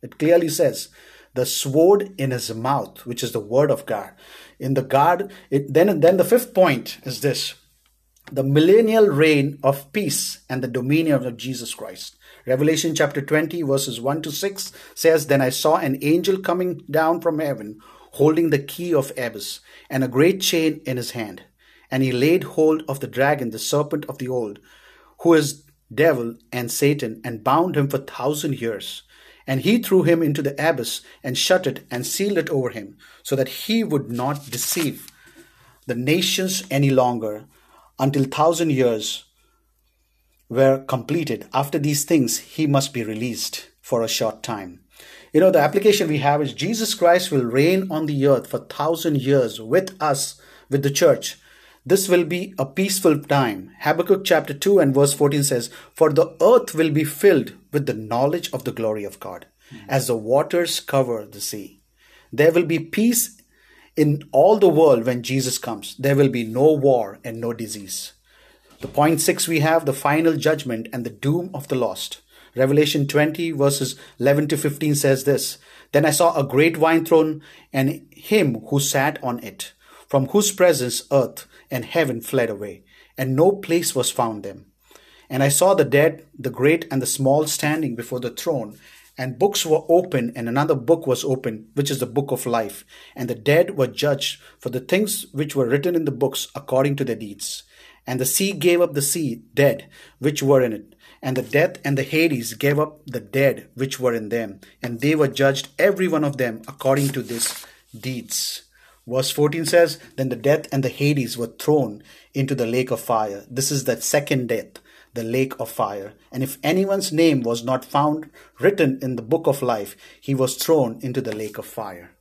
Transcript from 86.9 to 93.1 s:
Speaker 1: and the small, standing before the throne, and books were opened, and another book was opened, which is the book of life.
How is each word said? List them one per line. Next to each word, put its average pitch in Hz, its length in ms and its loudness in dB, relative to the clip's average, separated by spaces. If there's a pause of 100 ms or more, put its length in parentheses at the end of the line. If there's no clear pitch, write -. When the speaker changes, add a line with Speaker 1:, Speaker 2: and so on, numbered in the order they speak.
Speaker 1:
and 135 120 -2
the 123 40 -4
small, 139 400 2
standing 151 480 -2
before 120 260 -8
the 120 100 -6
throne, 117 480 -6 (400)
and 127 200 -8
books 196 280 0
were 156 200 2
opened, 165 480 2
and 117 140 -6
another 143 260 2
book 147 320 0
was 127 180 0
opened, 127 500 -4
which 143 160 -2
is 135 80 -4
the 123 80 -4
book 139 240 -4
of - 160 -4
life. 117 400 -4 (280)